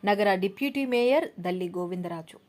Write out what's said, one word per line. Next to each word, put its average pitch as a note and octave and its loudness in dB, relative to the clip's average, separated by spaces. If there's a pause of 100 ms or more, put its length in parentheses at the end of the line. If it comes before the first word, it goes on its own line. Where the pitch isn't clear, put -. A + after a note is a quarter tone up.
నగర G3+ 4
డిప్యూటీ C4+ -2 (120)
మేయర్ B3+ 4 (200)
దల్లి F3+ -2
గోవిందరాజు. F3 -6 (100)